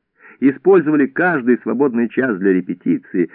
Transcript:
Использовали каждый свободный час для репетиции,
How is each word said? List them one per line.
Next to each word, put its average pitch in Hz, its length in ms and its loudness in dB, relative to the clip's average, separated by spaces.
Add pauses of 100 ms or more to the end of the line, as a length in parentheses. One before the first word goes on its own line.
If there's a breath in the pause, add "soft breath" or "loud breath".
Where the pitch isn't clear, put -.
(400 soft breath)
Использовали 147 680 2
каждый 135 540 0
свободный 117 500 -2
час 120 300 -4
для 95 140 0
репетиции, 90 800 -4